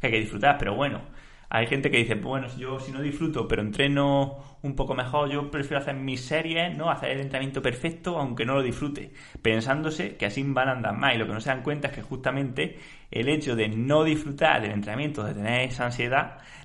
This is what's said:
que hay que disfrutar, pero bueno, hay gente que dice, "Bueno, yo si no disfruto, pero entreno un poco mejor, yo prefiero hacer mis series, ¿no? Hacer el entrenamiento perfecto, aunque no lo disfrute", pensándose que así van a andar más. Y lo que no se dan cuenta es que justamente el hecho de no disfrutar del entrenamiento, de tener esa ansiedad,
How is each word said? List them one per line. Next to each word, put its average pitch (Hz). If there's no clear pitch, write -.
que -
hay 117
que -
disfrutar, 107
pero 101
bueno, 123
hay 113
gente 139
que 123
dice, 113
"Bueno, 127
yo 131
si -
no 135
disfruto, 143
pero 110
entreno 139
un 139
poco 135
mejor, 127
yo 143
prefiero 143
hacer 139
mis 135
series, 165
¿no? 160
Hacer 135
el 135
entrenamiento 135
perfecto, 165
aunque 123
no 131
lo 139
disfrute", 131
pensándose 139
que 98
así 123
van 135
a 131
andar 107
más. 131
Y 113
lo 110
que -
no 107
se 131
dan 131
cuenta 147
es -
que 131
justamente 135
el 120
hecho 147
de 110
no 131
disfrutar 151
del 107
entrenamiento, 110
de 104
tener 117
esa 127
ansiedad, 123